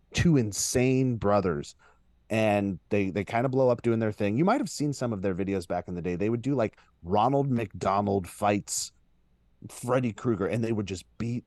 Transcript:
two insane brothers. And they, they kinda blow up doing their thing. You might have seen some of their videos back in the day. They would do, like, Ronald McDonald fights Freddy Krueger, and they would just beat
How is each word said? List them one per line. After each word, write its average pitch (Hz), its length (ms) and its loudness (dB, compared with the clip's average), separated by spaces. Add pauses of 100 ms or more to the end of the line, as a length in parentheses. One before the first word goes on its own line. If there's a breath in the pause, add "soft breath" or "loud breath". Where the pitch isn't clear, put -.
(120)
two 170 240 4
insane 127 800 2
brothers. 98 580 2 (560 soft breath)
And 101 480 2 (100)
they, 101 220 2
they 98 120 -2
kinda 117 260 0
blow 131 200 2
up 120 140 2
doing 117 160 2
their 110 140 0
thing. 104 240 0
You 156 80 2
might 240 160 2
have 214 100 -6
seen 147 220 -4
some 123 200 -4
of 98 100 -6
their 98 120 0
videos 95 340 -2
back 90 200 -4
in 90 60 -8
the 87 80 -6
day. 87 140 -2
They 104 140 0
would 117 120 -2
do, 135 120 -2
like, 110 240 -2 (240 soft breath)
Ronald 123 480 2
McDonald 101 760 0
fights - 640 -2 (800)
Freddy 123 420 -2
Krueger, 98 340 -2
and 107 180 -2
they 113 80 0
would 104 140 -4
just 95 180 -8 (140)
beat 117 280 -6